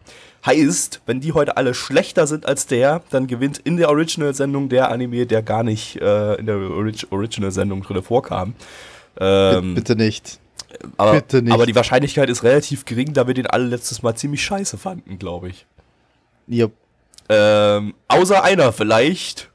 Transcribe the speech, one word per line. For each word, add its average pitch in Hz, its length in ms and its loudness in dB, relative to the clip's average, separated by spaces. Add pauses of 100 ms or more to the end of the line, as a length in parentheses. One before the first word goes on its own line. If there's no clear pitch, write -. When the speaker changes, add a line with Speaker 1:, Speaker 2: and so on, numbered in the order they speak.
(460)
Speaker 1:
Heißt, 139 580 0
wenn 127 160 -4
die 151 120 -4
heute 147 240 0
alle 127 180 0
schlechter 156 540 0
sind 156 180 -4
als - 220 -2
der, 139 420 2
dann 131 160 0
gewinnt 127 320 -4
in 170 180 -2
der 165 140 4
Original-Sendung 143 800 -2
der 123 200 4
Anime, 120 380 -2
der 110 160 0
gar 110 220 -2
nicht, 110 360 -4
äh, 104 360 0
in 110 100 -8
der 107 120 -2
Orig-, 98 520 -6
Original-Sendung 98 720 -4
drin 95 220 -6
vorkam. 117 500 -2 (640)
Ähm, 95 560 2
Speaker 2:
Bitte 113 220 -2
nicht. 110 420 -4 (580)
Speaker 1:
aber, 107 180 4
Speaker 2:
Bitte 135 280 2
nicht. 117 100 2
Speaker 1:
aber 113 140 4
die 113 80 0
Wahrscheinlichkeit 127 560 2
ist 120 140 -4
relativ 139 400 2
gering, 131 300 -4
da 131 120 2
wir 127 80 0
den 123 140 -4
alle 123 160 0
letztes 120 380 -6
Mal 117 120 -2
ziemlich 143 300 -6
scheiße 196 340 -6
fanden, 180 400 -12
glaub 87 260 -10
ich. 92 220 -14 (800)
Speaker 2:
Jupp. 113 260 0 (560)
Speaker 1:
Ähm, 104 680 4 (120)
außer 185 380 4
einer 170 280 4
vielleicht, 113 840 0